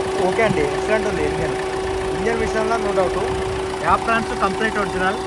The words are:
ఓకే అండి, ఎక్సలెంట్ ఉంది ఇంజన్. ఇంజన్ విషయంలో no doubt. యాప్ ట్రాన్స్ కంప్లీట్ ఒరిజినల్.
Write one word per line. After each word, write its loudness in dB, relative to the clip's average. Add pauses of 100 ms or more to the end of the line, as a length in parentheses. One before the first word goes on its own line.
(280)
ఓకే 2
అండి, 4
ఎక్సలెంట్ 0
ఉంది 0
ఇంజన్. -2 (640)
ఇంజన్ 0
విషయంలో 0 (100)
no 0
doubt. 2 (680)
యాప్ 2
ట్రాన్స్ 0
కంప్లీట్ 0
ఒరిజినల్. 0